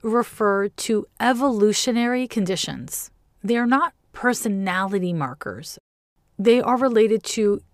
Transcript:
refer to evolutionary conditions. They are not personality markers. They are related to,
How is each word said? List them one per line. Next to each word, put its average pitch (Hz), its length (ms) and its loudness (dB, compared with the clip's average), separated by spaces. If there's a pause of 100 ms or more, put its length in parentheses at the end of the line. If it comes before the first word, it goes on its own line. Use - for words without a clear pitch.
refer 208 640 0
to - 380 -2 (120)
evolutionary 240 1120 2
conditions. 175 840 -4 (320)
They 226 140 0
are 240 100 0
not 277 280 0 (180)
personality 196 1000 -2
markers. 151 640 -8 (600)
They 233 220 6
are 247 160 0
related 226 480 2
to, 208 380 0 (120)